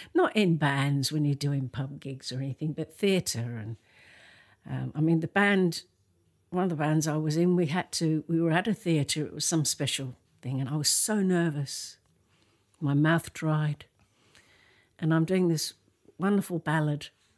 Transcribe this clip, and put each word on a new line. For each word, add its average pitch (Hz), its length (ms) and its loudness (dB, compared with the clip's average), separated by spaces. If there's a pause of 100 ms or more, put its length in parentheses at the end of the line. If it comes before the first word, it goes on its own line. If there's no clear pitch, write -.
(160)
Not 359 200 2
in 185 200 4
bands 139 560 2
when 151 140 0
you're 143 100 2
doing 139 340 -2
pub 139 300 -8
gigs 135 320 -12
or 123 60 -6
anything, 135 360 -6
but - 240 -10
theatre. 120 680 0
And, 110 120 -10 (920)
um, 131 280 -6
I 151 60 -2
mean, 160 180 4
the 160 80 -4
band, 196 560 2 (680)
one 180 140 0
of 190 60 0
the 165 80 -2
bands 156 300 2
I 151 100 0
was 156 200 -2
in, 175 180 4
we 175 120 2
had 151 260 -4
to, 156 340 0
we 165 140 0
were 165 100 2
at 165 160 2
a 214 60 2
theatre. 156 500 0
It - 100 -10
was 151 120 -4
some 156 200 0
special 135 500 -4 (260)
thing, 131 200 -4
and 135 80 -4
I 151 80 -2
was 147 120 0
so 214 320 0
nervous. 170 760 -2 (800)
My 143 160 0
mouth 156 380 2
dried. 151 520 -2 (1120)
And 160 160 2
I'm 160 120 4
doing 185 240 2
this 160 240 -2 (440)
wonderful 185 420 0
ballad, 151 480 0 (300)